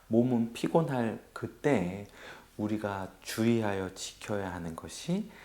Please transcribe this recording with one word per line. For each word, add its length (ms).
몸은 440
피곤할 680
그때 720
우리가 500
주의하여 720
지켜야 580
하는 220
것이 560